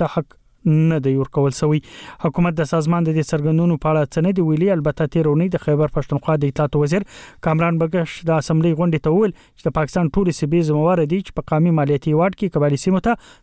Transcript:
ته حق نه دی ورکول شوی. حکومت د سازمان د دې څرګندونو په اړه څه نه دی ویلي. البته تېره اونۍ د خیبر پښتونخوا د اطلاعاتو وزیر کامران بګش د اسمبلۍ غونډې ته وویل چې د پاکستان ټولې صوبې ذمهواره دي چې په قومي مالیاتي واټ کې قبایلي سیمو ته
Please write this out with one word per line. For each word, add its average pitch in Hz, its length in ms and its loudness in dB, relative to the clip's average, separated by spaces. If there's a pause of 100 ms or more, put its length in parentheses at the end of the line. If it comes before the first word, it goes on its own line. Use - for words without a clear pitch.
ته 151 140 -4
حق - 200 -8 (320)
نه 160 340 4
دی 135 140 2
ورکول 135 400 0
شوی. 151 200 0 (460)
حکومت 170 320 0
د 156 140 -2
سازمان 170 360 0
د 160 100 0
دې 156 140 0
څرګندونو 160 540 0
په 156 80 0
اړه 151 220 2
څه 160 120 0
نه 196 120 2
دی 185 100 0
ویلي. 156 260 0
البته 151 400 -2
تېره 156 200 2
اونۍ 175 200 0
د 170 120 -4
خیبر 147 280 0
پښتونخوا 151 480 -2
د 143 100 0
اطلاعاتو 147 300 0
وزیر 170 240 0 (420)
کامران 165 360 0
بګش 165 340 -4 (120)
د 160 140 2
اسمبلۍ 160 360 0
غونډې 170 260 0
ته 156 100 2
وویل 202 220 2
چې - 300 -20
د 143 100 -2
پاکستان 156 380 0
ټولې 185 240 2
صوبې 160 320 0
ذمهواره 160 420 2
دي 196 80 0
چې - 180 -12
په - 140 -10
قومي 165 260 4
مالیاتي 147 400 0
واټ 185 200 0
کې 185 180 -4
قبایلي 143 260 0
سیمو 185 240 0
ته 240 60 2 (300)